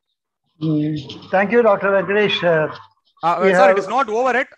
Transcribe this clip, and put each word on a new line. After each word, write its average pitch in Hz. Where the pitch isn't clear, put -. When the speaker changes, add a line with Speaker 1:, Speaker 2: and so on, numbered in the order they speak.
Speaker 1:
Mm, 151
thank 190
you, 240
Doctor 202
Venkatesh. 196
Uh, 156
Speaker 2:
Uh, 165
uh, 170
Speaker 1:
we 190
Speaker 2:
sir, 180
Speaker 1:
have 196
Speaker 2:
it 196
is 180
not 240
over 240
yet. 262